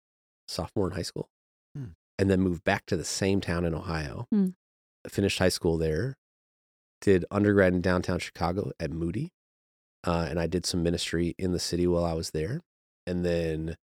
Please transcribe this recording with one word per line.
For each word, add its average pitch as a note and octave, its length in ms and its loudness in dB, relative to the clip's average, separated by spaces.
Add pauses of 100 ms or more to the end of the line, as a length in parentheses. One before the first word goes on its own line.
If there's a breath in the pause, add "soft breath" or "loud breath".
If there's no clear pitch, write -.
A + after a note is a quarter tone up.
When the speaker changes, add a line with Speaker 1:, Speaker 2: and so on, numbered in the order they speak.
(480)
Speaker 1:
sophomore F2+ 400 -2
in F2+ 60 -4
high E2 80 -4
school, - 260 -10 (480)
Speaker 2:
Hmm. B2 140 -10 (280)
Speaker 1:
and G2 120 4
then F#2 100 4
moved F2+ 240 0
back G2 220 0
to G2 100 0
the D2+ 80 -6
same G2 360 0
town F2 240 -2
in E2 100 -2
Ohio. F2 580 -6
Speaker 3:
Hmm. G3 160 4 (560)
Speaker 1:
I - 40 -14
finished - 300 0
high F#2 120 4
school E2 280 0
there, D#2+ 360 -2 (840)
did F#2 300 4
undergrad G2+ 440 6
in F2+ 80 2
downtown F2+ 360 0
Chicago F2 640 -4
at D#2+ 100 -4
Moody, F2 400 -4 (760)
uh, E2+ 240 0
and E2 120 -2
I E2 60 0
did E2+ 200 -2
some F2 160 0
ministry E2+ 560 0
in F#2 140 -2
the E2 80 0
city F2 260 0
while F2 180 2
I E2 100 -2
was E2 160 -6
there, F#2+ 300 -4 (460)
and F2+ 180 -2
then, E2 520 -2 (240)